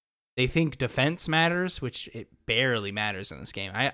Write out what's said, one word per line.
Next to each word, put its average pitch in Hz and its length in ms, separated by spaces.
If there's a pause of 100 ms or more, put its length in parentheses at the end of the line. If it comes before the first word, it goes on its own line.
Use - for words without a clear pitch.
(360)
They 127 120
think 156 320
defense 139 500
matters, 170 520
which - 320
it 113 140 (200)
barely 117 440
matters 101 400
in 65 80
this - 120
game. 98 240
I, 131 180